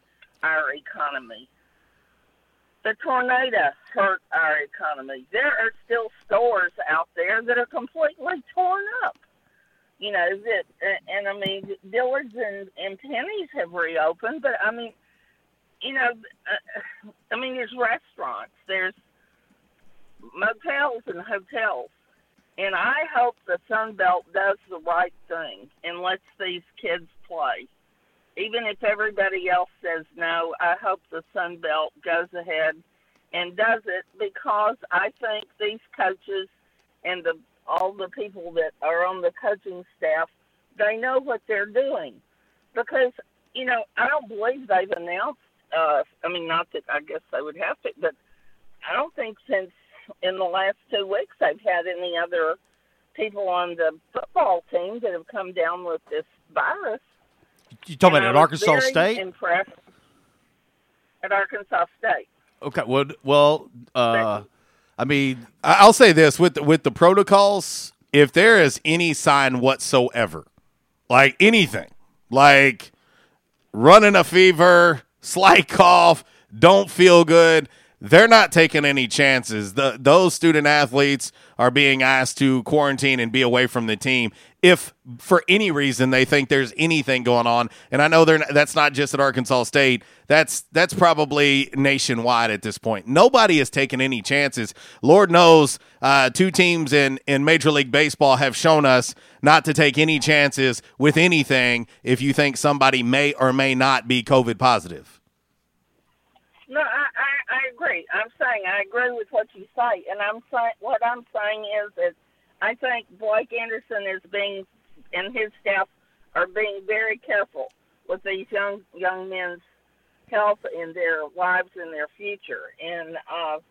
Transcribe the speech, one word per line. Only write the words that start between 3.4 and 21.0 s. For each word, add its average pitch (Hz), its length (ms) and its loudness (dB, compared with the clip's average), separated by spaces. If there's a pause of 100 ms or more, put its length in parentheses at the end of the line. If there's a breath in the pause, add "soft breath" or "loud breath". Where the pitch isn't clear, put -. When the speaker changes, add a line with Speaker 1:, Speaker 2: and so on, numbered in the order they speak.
Speaker 1:
hurt 196 300 -4 (100)
our 156 300 -2
economy. 135 680 -12
There 240 160 -4
are 226 260 -4 (120)
still 233 260 -6 (140)
stores 214 480 -2 (160)
out 160 260 -4
there 196 280 -4
that 240 160 -4
are 240 80 -4
completely 311 760 -8 (120)
torn 370 300 -2 (200)
up. - 140 -8 (800)
You 202 140 -12
know, 180 160 -2 (160)
that, 208 200 -4 (180)
uh, 185 360 -8
and 202 100 -6
I 196 60 -6
mean, 196 420 -10 (140)
Dillard's 254 440 -4
and, 202 440 -12
and 196 200 -12
Penny's 294 560 -12
have 175 200 -10
reopened, 170 640 -6
but 262 120 -4 (120)
I 214 60 -2
mean, 233 240 -12 (880)
you 262 100 -10
know, 262 180 -4
uh, - 1000 -14 (200)
I 220 60 -8
mean, 254 200 -10
there's 247 220 -12
restaurants, 131 760 -8 (140)
there's 190 280 -6 (1400)
motels 240 720 -6